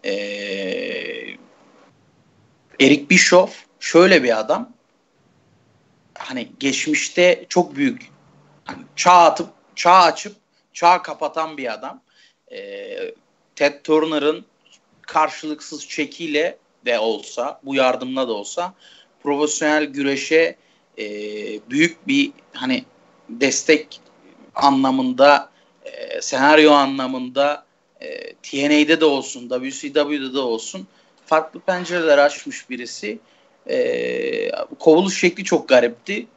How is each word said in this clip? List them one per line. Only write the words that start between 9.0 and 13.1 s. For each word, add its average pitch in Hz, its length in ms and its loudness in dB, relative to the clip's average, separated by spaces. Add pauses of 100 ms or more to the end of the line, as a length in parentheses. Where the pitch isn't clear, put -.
atıp, 170 360 6 (260)
çağ 175 180 2
açıp, 180 440 4 (360)
çağ 175 300 2
kapatan 156 540 -8
bir 127 160 -6
adam. 131 280 -12 (520)
E, 101 60 -14 (1000)